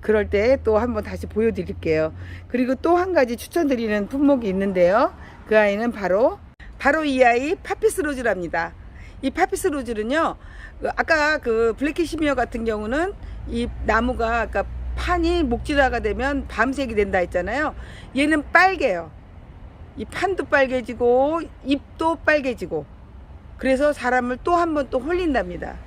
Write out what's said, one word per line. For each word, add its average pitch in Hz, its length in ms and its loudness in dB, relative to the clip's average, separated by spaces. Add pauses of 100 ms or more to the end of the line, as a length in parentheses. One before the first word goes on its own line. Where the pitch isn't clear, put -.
그럴 214 280 2
때 220 360 4
또 214 120 4
한번 220 280 0
다시 190 200 -8
보여드릴게요. 180 880 -2 (360)
그리고 254 260 0
또 330 220 2
한 359 160 0
가지 247 240 2
추천드리는 233 720 -2
품목이 277 400 2
있는데요. 196 640 4 (340)
그 214 100 4
아이는 214 360 2
바로, 214 440 2 (400)
바로 302 280 2
이 262 180 4
아이 254 320 4
파피스 403 460 -2
로즈랍니다. 185 720 -2 (480)
이 269 100 -2
파피스 381 380 0
로즈는요, 240 680 -2 (460)
그 - 80 -2
아까 302 480 2
그 226 400 0
블랙 294 160 -2
캐시미어 311 420 0
같은 233 300 -2
경우는 226 480 -2 (340)
이 233 200 -4 (180)
나무가, 233 560 2
아까 254 240 -2 (300)
판이 349 480 2
목질화가 247 560 2
되면 233 480 -2
밤색이 254 480 0
된다 196 240 2
했잖아요. 196 560 -2 (400)
얘는 294 360 2
빨개요. 294 600 4 (840)
이 214 80 -8
판도 349 400 -2
빨개지고 254 960 2 (220)
잎도 311 540 -2
빨개지고, 240 680 0 (720)
그래서 269 360 2
사람을 247 500 0
또 349 120 2
한 339 180 2
번 285 160 -2
또 262 100 0
홀린답니다. 247 880 -2